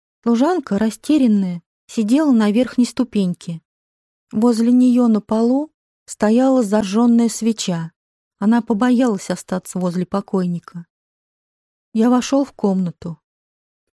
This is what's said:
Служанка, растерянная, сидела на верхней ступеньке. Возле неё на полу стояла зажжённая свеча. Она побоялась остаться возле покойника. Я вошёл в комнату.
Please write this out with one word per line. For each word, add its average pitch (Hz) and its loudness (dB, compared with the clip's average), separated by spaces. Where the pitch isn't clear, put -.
Служанка, 247 0
растерянная, 214 0
сидела 269 0
на 214 2
верхней 247 0
ступеньке. 180 -4
Возле 226 2
неё 247 4
на 214 2
полу 240 -2
стояла 254 2
зажжённая 220 2
свеча. 190 -4
Она 226 2
побоялась 240 0
остаться - -8
возле 180 -4
покойника. 180 -6
Я 226 2
вошёл 254 0
в - -14
комнату. 185 -4